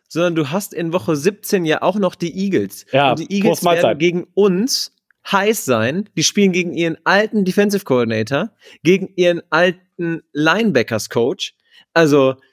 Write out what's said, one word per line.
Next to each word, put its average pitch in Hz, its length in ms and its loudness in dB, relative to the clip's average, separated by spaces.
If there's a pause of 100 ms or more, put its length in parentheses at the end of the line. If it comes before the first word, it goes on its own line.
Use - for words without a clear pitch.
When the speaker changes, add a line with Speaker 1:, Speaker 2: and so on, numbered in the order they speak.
Speaker 1:
sondern 170 280 -2
du 147 160 -2
hast 196 220 -6
in 165 200 -6
Woche 170 220 -2
siebzehn 180 500 -2
ja 151 160 0
auch 185 160 0
noch 185 180 -2
die 175 220 -6
Eagles. 170 540 -2
Speaker 2:
Ja, 135 200 2
Speaker 1:
Und 131 80 -2
die 180 140 -8
Eagles 196 260 0
Speaker 2:
Prost, - 40 -4
Mahlzeit. 170 200 2
Speaker 1:
werden 135 160 0
gegen 175 240 0 (100)
uns 196 640 0 (360)
heiß 208 340 0
sein. 131 500 -2
Die 160 80 -2
spielen 196 280 2
gegen 175 220 -4
ihren 160 300 -2
alten 202 420 0
Defensive 202 380 0
Coordinator, 120 680 -2 (320)
gegen 190 320 2
ihren 175 340 2
alten 170 720 -2 (120)
Linebackers-Coach. 147 1200 0 (380)
Also, 143 420 4 (180)